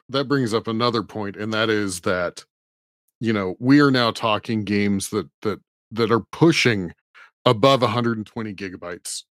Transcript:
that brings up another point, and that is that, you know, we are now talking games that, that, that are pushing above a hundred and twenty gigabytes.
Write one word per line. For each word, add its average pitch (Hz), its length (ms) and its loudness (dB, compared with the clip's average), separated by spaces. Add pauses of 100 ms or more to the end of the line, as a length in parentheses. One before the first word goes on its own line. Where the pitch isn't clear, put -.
that 135 180 -4
brings 120 280 0
up 110 120 -2
another 113 360 0
point, 98 340 -10
and 107 160 -6
that 110 160 0
is 104 320 -2
that, 90 460 -4 (760)
you 113 100 -2
know, 98 300 -2
we 131 180 4
are 143 120 6
now 120 200 2
talking 107 540 -2
games 101 460 0
that, 95 180 -4 (140)
that, 98 180 -6 (300)
that 113 200 -2
are 113 220 2
pushing 113 640 2 (500)
above 123 380 4
a 123 60 2
hundred 117 280 -2
and 104 100 -8
twenty 110 280 -10
gigabytes. 90 680 -12 (160)